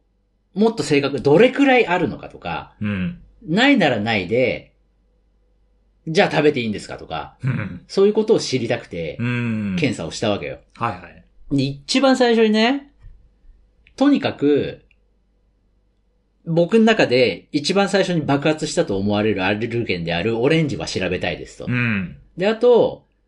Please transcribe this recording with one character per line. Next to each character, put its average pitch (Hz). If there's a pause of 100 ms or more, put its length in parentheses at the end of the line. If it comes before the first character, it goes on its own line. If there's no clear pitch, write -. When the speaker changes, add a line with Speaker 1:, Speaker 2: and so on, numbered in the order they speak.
(520)
Speaker 1:
も 208
っ 220
と -
正 143
確、 135
ど 139
れ 247
く 269
ら 262
い 220
あ 175
る 160
の -
か -
と -
か、 80
Speaker 2:
う 107
ん。 92 (260)
Speaker 1:
な 226
い 277
な 170
ら 120
な 110
い 92
で、 113 (1300)
じ 165
ゃ 180
あ -
食 151
べ 147
て 127
い 117
い -
ん 107
で 92
す -
か -
と -
か、 78
Speaker 2:
う 131
ん。 104
Speaker 1:
そ 196
う -
い 208
う -
こ 214
と 220
を 165
知 131
り 113
た 117
く -
て、 82
Speaker 2:
う 117
ん。 113
Speaker 1:
検 131
査 85
を 82
し -
た 110
わ 98
け 78
よ。 65 (160)
Speaker 2:
は 117
い - (100)
は -
い。 - (260)
Speaker 1:
で、 139
一 139
番 262
最 240
初 226
に 214
ね、 233 (1040)
と 277
に 269
か 110
く、 131 (1600)
僕 170
の 220
中 214
で 120
一 147
番 196
最 196
初 180
に 170
爆 139
発 156
し -
た 175
と 98
思 104
わ 104
れ 107
る 92
ア 101
レ 107
ル 117
ゲ 101
ン 85
で 82
あ 85
る 113
オ 120
レ 160
ン 151
ジ 110
は 80
調 92
べ 90
た 90
い 76
で 67
す -
と。 69
Speaker 2:
う 95
ん。 113 (180)
Speaker 1:
で、 180
あ 220
と、 220 (220)